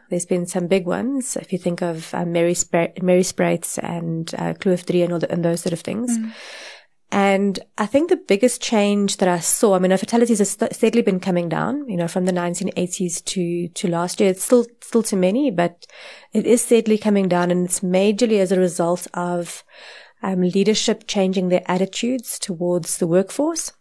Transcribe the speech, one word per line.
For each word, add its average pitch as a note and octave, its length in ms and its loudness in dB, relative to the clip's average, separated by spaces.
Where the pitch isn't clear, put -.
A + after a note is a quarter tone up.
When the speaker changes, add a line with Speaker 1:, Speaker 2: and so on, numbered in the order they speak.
Speaker 1:
There's F3 160 -4
been F3 220 -2
some F3 200 -4
big F#3 200 2
ones. A#3 500 -2
If - 160 -12
you F3+ 60 0
think F3 240 -4
of, E3 320 -4
um, E3+ 180 -4
Mary E3+ 220 2
Spra-, E3+ 480 -2
Mary F3+ 200 6
Spraits F3 540 -2
and, E3 600 -6
uh, E3 180 -4
Kloof F3+ 320 -2
drie F3 160 2
and F3 100 0
all E3+ 60 -2
the, - 120 -4
and E3+ 140 -2
those E3+ 160 0
sort F3 140 -4
of E3 60 -4
things. A#3 360 -4
Speaker 2:
Mm. A3 160 -6
Speaker 1:
And G3 500 2
I G#3+ 80 0
think D4 220 2
the F#4 80 2
biggest G3+ 440 0
change G3+ 580 2
that F#3+ 100 2
I F3 100 2
saw, F#3+ 380 2
I - 20 4
mean, F#3 140 4
our F#3+ 60 4
fatalities A#3 420 2
have G3 80 2
st-, - 260 -4
steadily A3+ 280 2
been F#3+ 180 0
coming F3 280 0
down, G#3 400 -2
you G3 80 -6
know, E3+ 120 0
from F#3 160 -2
the F#3 80 0
nineteen F3 440 -2
eighties F3+ 440 -4
to, F3 480 -4
to - 200 -6
last E3+ 300 -2
year. G3 120 4
It's F#3 120 -2
still, A#3+ 240 4
still - 240 0
too G#3 120 -2
many, G3+ 340 2
but F3 360 -2
it G#3+ 140 0
is A#3+ 160 4
steadily A3+ 360 4
coming G3+ 300 2
down, F3 240 2
and F3+ 140 2
it's - 140 -4
majorly G3+ 600 2
as F#3+ 100 2
a F#3+ 80 2
result F3 560 0
of, F3 480 -6
um, F#3+ 160 0
leadership G3+ 680 0
changing F#3 440 0
their F3+ 160 2
attitudes F#3+ 720 -2
towards F3 580 -2
the G3 100 -2
workforce G3 640 0